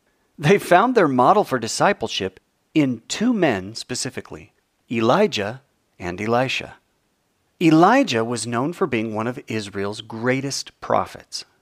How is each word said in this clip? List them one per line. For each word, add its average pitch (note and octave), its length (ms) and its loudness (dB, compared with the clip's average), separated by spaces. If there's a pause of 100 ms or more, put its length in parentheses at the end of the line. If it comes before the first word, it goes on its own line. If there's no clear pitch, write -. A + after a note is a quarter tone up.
(400)
They E3 180 4
found A#3 380 2
their F#3 140 4
model C#3+ 340 4
for C3 160 -2
discipleship A#2 800 -2 (340)
in B3 360 2
two A#3+ 240 0
men A2+ 420 0
specifically, - 800 -10 (360)
Elijah A#2+ 720 0 (380)
and F2+ 220 -8
Elisha. A#2+ 540 -2 (840)
Elijah D#3+ 640 4
was A2+ 240 -6
known A#2+ 240 -2
for F3+ 160 -4
being A2+ 260 -2
one A2 140 -2
of C3+ 200 -8
Israel's G2+ 520 -6
greatest B2+ 800 -6
prophets. - 640 -4 (180)